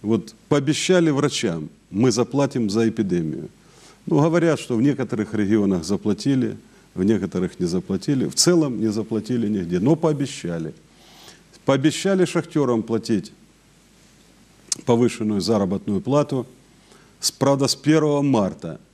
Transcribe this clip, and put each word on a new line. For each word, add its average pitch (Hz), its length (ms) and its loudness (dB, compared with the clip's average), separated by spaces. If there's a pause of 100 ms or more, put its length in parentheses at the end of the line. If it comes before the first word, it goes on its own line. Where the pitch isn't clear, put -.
Вот 107 340 -2 (140)
пообещали 156 600 2
врачам: 95 580 -2 (220)
"Мы 113 200 2
заплатим 123 580 0
за 113 200 2
эпидемию". 90 600 -4 (580)
Ну, 151 120 2
говорят, 165 400 2
что - 160 -4
в 110 60 2
некоторых 120 520 -2
регионах 101 520 2
заплатили, 104 720 -2 (380)
в 90 80 -2
некоторых 92 560 0
не 87 80 -2
заплатили. 123 580 -2
В - 100 -6
целом 151 460 2
не 110 100 0
заплатили 110 560 -4
нигде, 90 320 -2
но 139 160 4
пообещали. 135 760 -4 (920)
Пообещали 156 600 2
шахтерам 143 560 -2
платить 110 500 -2 (1500)
повышенную 113 560 2
заработную 98 600 0
плату, 139 460 0 (720)
с, - 120 -4
правда, 135 360 2
с - 80 0
первого 151 460 2
марта. 98 580 -2 (140)